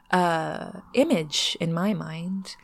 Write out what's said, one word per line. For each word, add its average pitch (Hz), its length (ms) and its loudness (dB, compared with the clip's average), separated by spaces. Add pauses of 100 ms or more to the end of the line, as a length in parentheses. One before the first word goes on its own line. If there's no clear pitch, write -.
(100)
uh, 165 600 2 (240)
image 226 640 2
in 165 120 0
my 185 200 0
mind. 170 720 -6